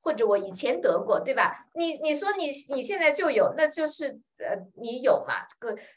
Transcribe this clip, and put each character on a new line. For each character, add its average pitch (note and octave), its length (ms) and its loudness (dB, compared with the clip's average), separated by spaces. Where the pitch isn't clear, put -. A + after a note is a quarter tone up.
或 D#4+ 140 -2
者 A3 120 0
“我 G3+ 120 4
以 F#3+ 100 -4
前 A#3+ 320 -2
得 - 220 2
过”， - 180 2
对 C4 140 -2
吧？ - 400 0
你， E4 240 -2
你 D4+ 180 0
说 G4 220 -2
你， D4+ 120 -2
你 B3+ 80 -2
现 G4 160 -4
在 D#4+ 120 4
就 D#4 200 2
有， G3 240 4
那 D4+ 140 4
就 D#4 180 -2
是， C#4+ 320 -8
呃， - 180 -4
你 A#3 260 -8
有 B3+ 260 4
嘛。 G#2+ 160 -4
个， A3+ 180 -8